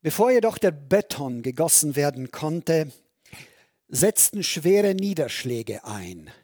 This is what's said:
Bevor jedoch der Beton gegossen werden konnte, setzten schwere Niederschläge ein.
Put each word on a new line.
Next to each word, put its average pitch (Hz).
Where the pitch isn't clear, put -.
Bevor 196
jedoch 226
der 190
Beton 139
gegossen 147
werden 139
konnte, 156
setzten 202
schwere 190
Niederschläge 131
ein. 90